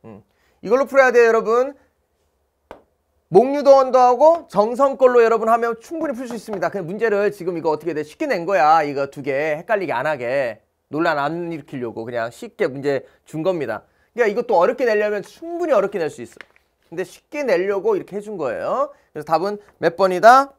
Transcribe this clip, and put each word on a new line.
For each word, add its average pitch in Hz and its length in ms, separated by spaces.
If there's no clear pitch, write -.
음. 107 180
이걸로 254 240
풀어야 262 280
돼요, 240 120
여러분. 226 500
목류도원도하고 262 1200
정성걸로 247 760
여러분 226 260
하면 233 320
충분히 320 320
풀 247 160
수 240 60
있습니다. 185 340
그냥 180 180
문제를 202 460
지금 175 240
이거 160 140
어떻게 151 240
돼? 151 80
쉽게 294 240
낸 190 180
거야. 160 380
이거 143 240
두 139 160
개 143 100
헷갈리게 160 600
안 127 140
하게. 127 560
논란 156 300
안 170 340
일으키려고 120 520
그냥 117 280
쉽게 202 340
문제 139 400
준 156 200
겁니다. 139 400
그러니까 214 200
이것도 220 260
어렵게 233 260
내려면 208 380
충분히 339 500
어렵게 196 280
낼 147 100
수 123 120
있어. - 120
근데 170 160
쉽게 - 400
내려고 196 500
이렇게 175 220
해준 208 200
거예요. 151 560
그래서 151 120
답은 180 340
몇 165 180
번이다? 196 640